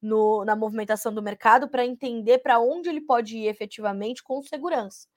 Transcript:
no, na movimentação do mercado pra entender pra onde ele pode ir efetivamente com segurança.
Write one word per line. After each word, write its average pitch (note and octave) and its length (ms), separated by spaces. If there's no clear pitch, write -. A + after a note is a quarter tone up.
no, G#3+ 440
na G#3+ 120
movimentação G#3+ 560
do G#3+ 80
mercado A3 480
pra B3 160
entender B3 540
pra B3+ 200
onde D#4 300
ele D4+ 120
pode A#3 360
ir A3 100
efetivamente G#3+ 760
com C4+ 180
segurança. C#4 680